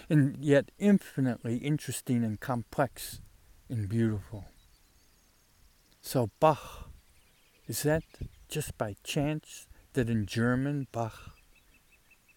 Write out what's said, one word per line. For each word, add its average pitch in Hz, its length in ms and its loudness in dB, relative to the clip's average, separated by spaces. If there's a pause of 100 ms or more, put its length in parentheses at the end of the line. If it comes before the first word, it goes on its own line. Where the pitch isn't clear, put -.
and 143 320 4
yet 139 380 4
infinitely 131 800 2
interesting 131 640 0
and 107 160 -2
complex - 840 -4 (480)
and 110 180 -2
beautiful. 107 580 -2 (1600)
So 120 380 0
Bach, - 500 0 (800)
is 113 160 -4
that 156 200 2 (440)
just - 300 -6
by 104 260 -4
chance - 640 -4 (260)
that 120 160 0
in 110 160 2
German 127 640 0
Bach - 440 -6 (1000)